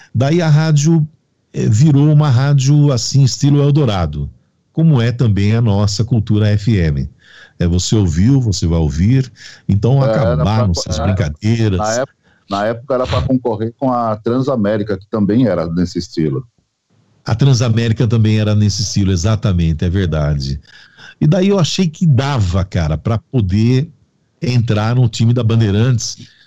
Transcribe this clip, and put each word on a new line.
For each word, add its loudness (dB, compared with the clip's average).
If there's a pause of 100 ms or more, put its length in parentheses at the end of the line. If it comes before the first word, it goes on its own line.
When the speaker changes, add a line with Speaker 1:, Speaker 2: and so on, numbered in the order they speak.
(140)
Speaker 1:
Daí 0
a 0
rádio, 2 (460)
é, -4
virou 4
uma 4
rádio, 2
assim, 0
estilo 2
Eldorado, 0 (440)
como 2
é 0
também 0
a 0
nossa 0
Cultura 0
F 0
M. 0 (500)
É, 0
você 0
ouviu, 2
você -2
vai 0
ouvir, 0 (380)
então 2
Speaker 2:
É, 2
era 0
Speaker 1:
acabaram-se 0
Speaker 2:
pra, -8
Speaker 1:
as -4
Speaker 2:
é, -4
Speaker 1:
brincadeiras. -2
Speaker 2:
na -2
época, -4 (380)
na -2
época -6
era -2
pra -2
concorrer -4
com -2
a -2
Transamérica, -4
que -20
também 0
era -2
nesse -4
estilo. -4 (800)
Speaker 1:
A -2
Transamérica 0
também 2
era 0
nesse 0
estilo, -2
exatamente, 0
é 0
verdade. -2 (600)
E 2
daí 2
eu 2
achei 0
que -4
dava, 0
cara, -4
pra -4
poder -2 (500)
entrar -2
no 2
time 0
da 0
Bandeirantes, 0 (180)